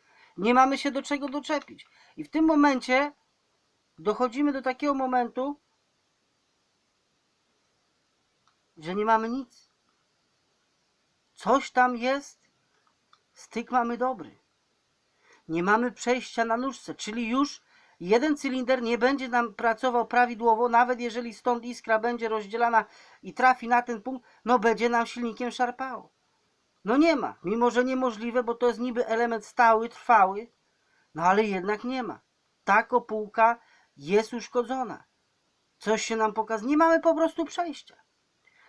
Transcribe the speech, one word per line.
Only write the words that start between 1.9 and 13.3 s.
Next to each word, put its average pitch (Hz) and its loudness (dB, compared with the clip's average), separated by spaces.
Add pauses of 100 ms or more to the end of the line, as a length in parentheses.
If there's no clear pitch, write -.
I 302 -10
w - -16
tym 320 2
momencie 285 2 (840)
dochodzimy 240 -2
do 262 -6
takiego 269 -2
momentu, 262 -4 (3250)
że 165 -8
nie 208 -2
mamy 220 2
nic. 247 -10 (1700)
Coś 262 0
tam 247 2
jest. 262 -4 (920)